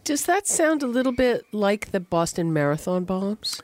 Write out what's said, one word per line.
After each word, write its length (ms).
Does 200
that 220
sound 360
a 40
little 260
bit 400
like 400
the 80
Boston 500
Marathon 540
bombs? 600